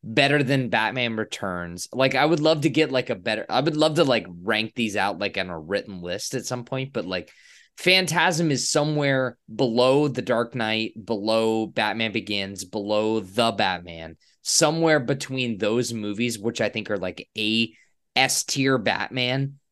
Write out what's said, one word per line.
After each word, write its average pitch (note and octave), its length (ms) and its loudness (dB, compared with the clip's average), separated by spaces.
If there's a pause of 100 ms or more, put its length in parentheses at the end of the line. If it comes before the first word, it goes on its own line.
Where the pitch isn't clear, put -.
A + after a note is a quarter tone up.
better C#3 380 2
than C3 280 0
Batman A#2 460 0
Returns. F2+ 760 -6
Like, C3 220 2
I C3+ 100 4
would D#3+ 140 2
love D#3 220 2
to D#3 80 2
get, C#3 220 0
like, B2+ 200 -2
a A2+ 40 0
better, G#2+ 340 -4
I A#2 100 2
would D3+ 180 0
love D#3 200 2
to, E3 60 4
like, A#2 220 2 (160)
rank A2 320 -2
these A2 240 -2
out, F2+ 220 0
like, G2+ 180 -4
on F#2 140 -4
a E2 80 -8
written F#2+ 420 -6
list F2 320 -6
at B2 140 -6
some B2 180 -6
point, C3 260 -6
but, G2+ 140 -6
like, F#2 240 -6 (480)
Phantasm E3+ 720 2
is C3 220 0
somewhere C#3+ 680 0 (160)
below B2+ 540 4
The A#2+ 160 -4
Dark A#2 320 0
Knight, A2 380 0 (120)
below A2 600 2
Batman G#2+ 460 0
Begins, G2 520 -4
below G#2+ 540 0
The G#2+ 320 0
Batman, F2 680 -4 (240)
somewhere D#3+ 580 2
between B2+ 600 -4
those A#2 340 0
movies, G#2+ 460 -2
which A#2 220 -4
I G#2+ 80 2
think G#2+ 200 -6
are, G#2 80 0
like, F#2 400 -6
A, A2 340 0 (440)
S C3 280 2
tier C3+ 360 2
Batman B2+ 800 -2 (120)